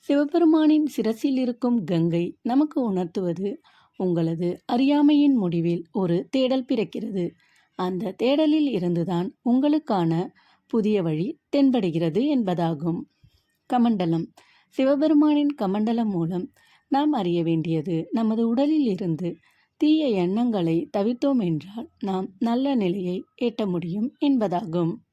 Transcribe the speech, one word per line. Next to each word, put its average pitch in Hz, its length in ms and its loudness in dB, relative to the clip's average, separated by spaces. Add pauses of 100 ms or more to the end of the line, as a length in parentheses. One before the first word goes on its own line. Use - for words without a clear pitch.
சிவபெருமானின் 311 760 4
சிரசில் 240 520 -2
இருக்கும் 240 460 0
கங்கை 170 380 0 (200)
நமக்கு 285 400 0
உணர்த்துவது 185 680 -2 (500)
உங்களது 170 480 0 (180)
அறியாமையின் 285 720 4
முடிவில் 170 440 0 (120)
ஒரு 180 240 0 (140)
தேடல் 262 360 0
பிறக்கிறது. 196 580 -4 (540)
அந்த 185 340 -4
தேடலில் 294 560 0
இருந்துதான் 175 600 -2 (160)
உங்களுக்கான 254 680 2 (600)
புதிய 214 300 2
வழி 165 240 -2 (240)
தென்படுகிறது 190 760 2
என்பதாகும். 170 720 -2 (680)
கமண்டலம். 196 560 0 (500)
சிவபெருமானின் 294 760 2
கமண்டலம் 214 580 0
மூலம் 175 340 -2 (440)
நாம் 294 220 2
அறிய 175 300 0
வேண்டியது 160 540 -2 (160)
நமது 226 360 0
உடலில் 285 380 0
இருந்து 175 440 -2 (500)
தீய 311 240 2 (120)
எண்ணங்களை 185 640 0 (120)
தவிர்த்தோம் 247 520 0
என்றால் 185 480 -4 (120)
நாம் 190 280 -4 (100)
நல்ல 254 340 0
நிலையை 185 440 -2 (220)
எட்ட 233 260 -2
முடியும் 180 420 -4 (120)
என்பதாகும். 175 760 0 (180)